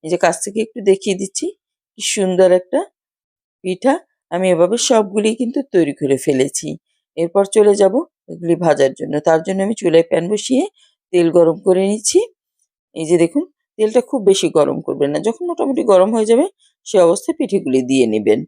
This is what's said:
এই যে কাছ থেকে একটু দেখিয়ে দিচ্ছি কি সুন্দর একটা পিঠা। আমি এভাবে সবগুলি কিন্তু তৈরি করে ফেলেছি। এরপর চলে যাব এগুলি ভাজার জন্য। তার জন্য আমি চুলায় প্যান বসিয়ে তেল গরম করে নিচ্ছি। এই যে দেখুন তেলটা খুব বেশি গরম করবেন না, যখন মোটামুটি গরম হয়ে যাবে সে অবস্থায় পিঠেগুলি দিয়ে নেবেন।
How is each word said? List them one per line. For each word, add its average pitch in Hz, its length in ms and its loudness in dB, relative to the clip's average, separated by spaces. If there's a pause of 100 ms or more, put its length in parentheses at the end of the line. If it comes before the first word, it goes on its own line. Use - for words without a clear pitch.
এই 160 80 -10
যে 175 120 -2
কাছ 170 200 0
থেকে 208 220 -8
একটু - 140 -16 (100)
দেখিয়ে 196 320 0
দিচ্ছি 196 240 -8 (440)
কি - 120 -20 (120)
সুন্দর 185 360 2 (100)
একটা 180 200 -4 (840)
পিঠা। 190 300 -2 (380)
আমি 180 220 -2
এভাবে 175 240 2 (120)
সবগুলি 214 400 2 (120)
কিন্তু 247 180 -4 (140)
তৈরি 156 260 0
করে 135 260 0
ফেলেছি। 139 420 -2 (500)
এরপর 170 260 0 (120)
চলে 208 260 4
যাব 190 120 2 (380)
এগুলি 170 240 -2 (100)
ভাজার 139 340 2
জন্য। 147 140 -8 (140)
তার 160 180 2
জন্য 190 200 -4
আমি 220 160 -4
চুলায় 165 260 2
প্যান 165 240 -2
বসিয়ে 208 320 -2 (500)
তেল 175 140 2 (100)
গরম 165 280 4
করে 185 260 2
নিচ্ছি। 220 280 -4 (760)
এই 160 140 -8
যে 175 140 2
দেখুন 285 200 -2 (360)
তেলটা 220 300 0
খুব 254 200 -4
বেশি 190 180 0 (100)
গরম 143 280 2
করবেন 139 260 -4
না, 151 160 -4
যখন 233 200 -6
মোটামুটি 320 340 -4 (100)
গরম 190 240 6
হয়ে 214 160 0
যাবে 262 140 4 (420)
সে 208 180 -2
অবস্থায় 196 320 0
পিঠেগুলি 135 420 -2 (100)
দিয়ে 131 180 4
নেবেন। 107 400 0